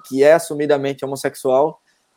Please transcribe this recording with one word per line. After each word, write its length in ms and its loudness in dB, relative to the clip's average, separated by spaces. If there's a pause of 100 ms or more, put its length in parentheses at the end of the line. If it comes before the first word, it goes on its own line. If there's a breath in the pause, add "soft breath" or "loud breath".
que 160 -2
é 120 8
assumidamente 720 -2
homossexual, 760 -2 (360)